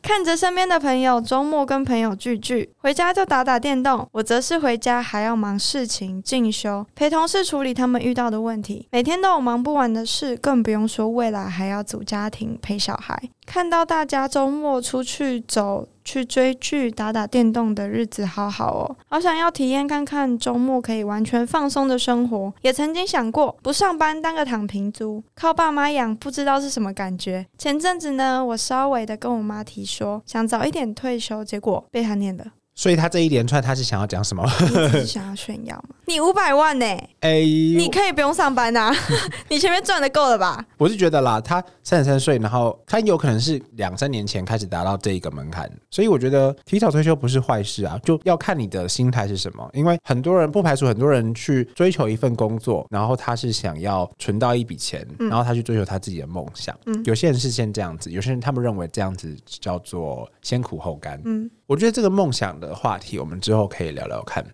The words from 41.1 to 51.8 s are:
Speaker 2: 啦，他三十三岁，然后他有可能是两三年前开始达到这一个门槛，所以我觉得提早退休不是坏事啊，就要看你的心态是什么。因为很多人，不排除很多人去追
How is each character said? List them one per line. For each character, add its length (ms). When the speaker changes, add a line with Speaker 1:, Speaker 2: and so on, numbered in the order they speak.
Speaker 2:
啦， 220
他 200
三 160
十 60
三 120
岁， 200
然 120
后 380
他 140
有 160
可 120
能 80
是 240
两 240
三 120
年 160
前 200
开 120
始 80
达 200
到 100
这 160
一 80
个 100
门 220
槛， 180
所 100
以 60
我 100
觉 120
得 340
提 160
早 100
退 140
休 100
不 140
是 100
坏 240
事 220
啊， 180
就 220
要 140
看 200
你 80
的 220
心 240
态 160
是 80
什 220
么。 160
因 100
为 220
很 160
多 180
人， 100
不 140
排 100
除 140
很 100
多 140
人 240
去 300
追 160